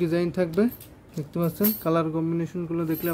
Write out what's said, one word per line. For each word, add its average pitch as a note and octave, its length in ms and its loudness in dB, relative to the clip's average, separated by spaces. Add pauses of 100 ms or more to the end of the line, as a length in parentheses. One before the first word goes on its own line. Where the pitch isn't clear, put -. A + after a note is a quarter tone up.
design E3+ 280 2
থাকবে। F3 320 2 (520)
দেখতে D3+ 240 -6
পাচ্ছেন E3+ 280 2 (160)
color E3 320 2
কম্বিনেশনগুলো E3 760 -2
দেখলে E3 220 -2